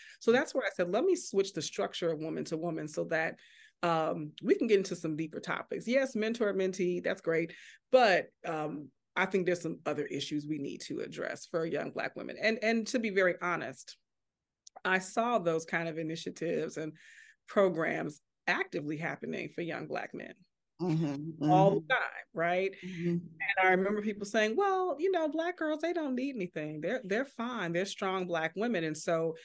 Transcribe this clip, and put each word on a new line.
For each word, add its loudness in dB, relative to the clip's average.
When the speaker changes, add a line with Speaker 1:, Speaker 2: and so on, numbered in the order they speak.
Speaker 1:
So 4
that's 4
where 0
I -2
said, 2
"Let 4
me 6
switch 2
the -4
structure 0
of -4
woman -2
to -2
woman -2
so -2
that, 0
um, 2
we 4
can 4
get 8
into -2
some -2
deeper -4
topics." -6
Yes, 2
mentor, 0
mentee, 0
that's -2
great. 0
But, 6
um, -6
I 2
think 0
there's 0
some -8
other -2
issues -6
we -4
need -6
to -6
address -8
for -2
young -4
Black -6
women. -10
And, 2
and 2
to 0
be -2
very 4
honest, -6
I 2
saw 2
those 2
kind -2
of -6
initiatives -4
and -6
programs 0
actively -2
happening -6
for -8
young -6
Black -6
men -12
Speaker 2:
Mm-hmm, 0
Speaker 1:
all 8
the 6
Speaker 2:
mm-hmm. -2
Speaker 1:
time, -2
right? 0
Speaker 2:
Mm-hmm. -4
Speaker 1:
And 0
I 8
remember 4
people -4
saying, 2
"Well, 2
you 2
know, 2
Black -2
girls, -2
they 0
don't -2
need -4
anything. -6
They're, -2
they're 0
fine. -6
They're 0
strong -2
Black -2
women." 0
And -2
so 0